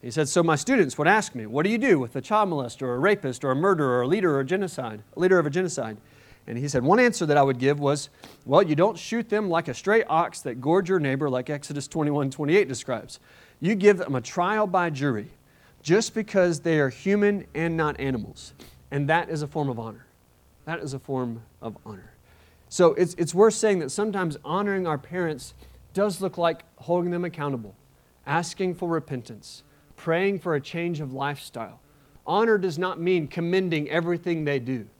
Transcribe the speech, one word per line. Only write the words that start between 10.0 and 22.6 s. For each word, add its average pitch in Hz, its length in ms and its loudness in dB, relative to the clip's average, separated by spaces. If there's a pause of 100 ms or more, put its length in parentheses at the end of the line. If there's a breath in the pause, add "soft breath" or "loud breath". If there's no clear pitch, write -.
ox 160 360 0
that 123 180 -6
gored 165 300 2
your 190 100 2
neighbor,' 139 300 0
like 127 220 -2
Exodus 143 360 -8
twenty-one 147 440 0
twenty-eight 156 360 2
describes. 123 520 -8 (400 soft breath)
You 202 160 0
give 196 240 6
them 139 160 -4
a 123 60 -2
trial 208 440 -2
by 180 240 0
jury 135 380 -2 (560 soft breath)
just 208 320 2
because 180 440 2
they 160 200 2
are 139 100 2
human 202 640 0
and 165 240 -2
not 151 220 -2
animals. 131 540 -6 (380 loud breath)
And 143 180 -2
that 165 200 2
is 156 140 -4
a 147 40 -8
form 143 220 -2
of 117 100 -6
honor. 113 260 -12 (600)
That 165 140 -8
is 139 160 -8
a 131 40 -8
form 123 440 -6 (180)
of 113 240 -10
honor." 101 280 -18 (560 soft breath)